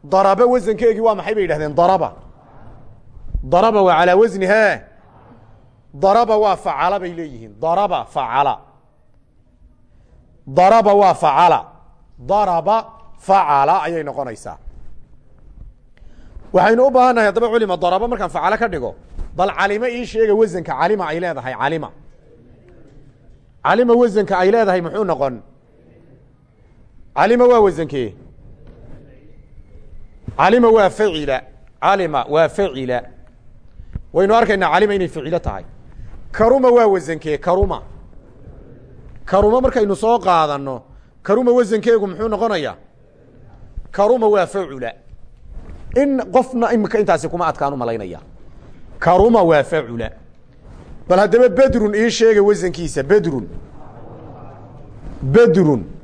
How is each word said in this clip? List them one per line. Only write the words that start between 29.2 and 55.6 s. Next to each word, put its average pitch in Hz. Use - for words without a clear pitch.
Calima 226
waa 208
facila. 156
Calima 160
waa 151
facila. 131
Waynu 196
arkaynaa 196
calima 202
inay 185
facilo 160
tahay. 98
Karuma 254
waa 240
wasankee? 156
Karuma. 175
Karuma 208
markaynu 226
soo 226
qaadanno, 147
karuma 240
wasankeegu 220
muxuu 196
noqonayaa? 190
Karuma 220
waa 202
facula. 135
In 269
qofna 240
imika 214
intaasi 170
kuma 170
adkaan 143
u -
malaynaya. 110
Karuma 196
waa 156
facula. 120
Bal 180
haddaba 220
bedrun 214
ii 220
sheega 220
wasankiisa. 170
Bedrun. 147
Bedrun. 156